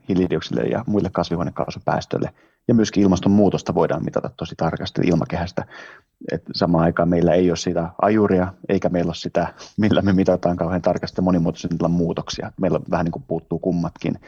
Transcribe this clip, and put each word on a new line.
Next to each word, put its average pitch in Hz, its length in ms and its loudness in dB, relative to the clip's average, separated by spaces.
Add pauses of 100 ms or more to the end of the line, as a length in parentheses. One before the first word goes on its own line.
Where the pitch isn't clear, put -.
hiilidioksidille 87 600 0
ja 113 180 -2
muille 98 220 0
kasvihuonekaasupäästöille. - 1200 -4 (340)
Ja 123 60 4
myöskin 107 300 4
ilmastonmuutosta 95 720 4
voidaan 82 300 0
mitata - 320 -4
tosi - 200 -10
tarkasti - 440 -4
ilmakehästä. 85 640 -2 (640)
Et - 120 -6 (120)
samaan 82 280 2
aikaan 85 260 2
meillä 85 240 4
ei 90 180 4
ole 82 60 -2
sitä 85 320 -4 (120)
ajuria, 98 520 2 (160)
eikä 92 200 0
meillä 85 200 0
ole 82 60 -6
sitä, - 380 -4 (240)
millä 104 240 2
me 98 120 2
mitataan 90 440 2
kauhean 87 240 -2
tarkasti - 400 -2
monimuotoisen 85 560 0
tilan 87 140 0
muutoksia. 82 600 -2 (100)
Meillä 87 180 0 (120)
vähän 85 140 0
niin 85 60 -2
kuin 73 160 -10
puuttuu 85 320 -6
kummatkin, 87 680 -4